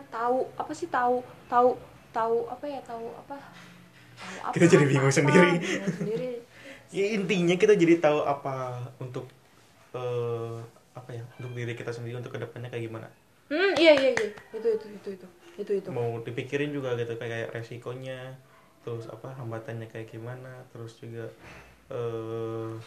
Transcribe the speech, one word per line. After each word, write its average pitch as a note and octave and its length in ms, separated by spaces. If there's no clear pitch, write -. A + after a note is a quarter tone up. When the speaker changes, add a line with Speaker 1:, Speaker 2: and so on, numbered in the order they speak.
Speaker 1:
tahu, A#3+ 280
apa - 160
sih E4 160
tahu, B3 320
tahu, B3 320
tahu A#3 280
apa B3+ 160
ya, C#4+ 160
tahu A3+ 240
apa? - 220
Tahu - 240
apa? - 100
Speaker 2:
Kita F3+ 160
jadi D#3+ 180
bingung C3+ 220
Speaker 1:
Apa? C#3 100
Speaker 2:
sendiri. F3 380
Speaker 1:
Bingung E3+ 400
sendiri. A#3+ 420
Speaker 2:
<laughs> A#3 40
Ya, F#3 200
intinya F3 440
kita G#3 220
jadi E3 240
tahu D3+ 240
apa C3 480
untuk, B2+ 300
eh, A#2+ 640
apa B2 180
ya, A#2 80
untuk B2 200
diri A#2+ 200
kita A#2 180
sendiri, A#2 240
untuk A#2 160
kedepannya A#2 360
kayak A#2+ 180
gimana. A2 260
Speaker 1:
Hmm, F4 300
iya, D#4+ 180
iya, C4+ 200
iya. A3+ 140
Itu, A3 200
itu, G#3+ 240
itu, G3+ 200
itu. F#3 140
Itu, G#3 160
itu. F#3+ 160
Speaker 2:
Mau A#2+ 320
dipikirin C3+ 500
juga C3 240
gitu, A#2 180
kayak, A#2 160
kayak A#2 240
resikonya, B2+ 840
terus A#2 260
apa, C3 300
hambatannya A2+ 500
kayak A2 220
gimana, B2 400
terus A2+ 260
juga, A#2 320
eh, A2+ 840